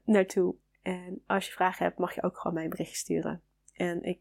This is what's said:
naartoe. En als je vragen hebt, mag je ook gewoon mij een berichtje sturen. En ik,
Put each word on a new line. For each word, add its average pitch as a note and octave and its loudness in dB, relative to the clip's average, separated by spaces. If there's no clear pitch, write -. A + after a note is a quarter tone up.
naartoe. F#3+ 4
En F3+ -6
als F#3+ 0
je - -10
vragen F3+ 2
hebt, F3 0
mag F3 -2
je - -6
ook F3+ 0
gewoon - -2
mij D#3+ -2
een D#3+ -2
berichtje - -6
sturen. E3 -2
En F3 -2
ik, - -4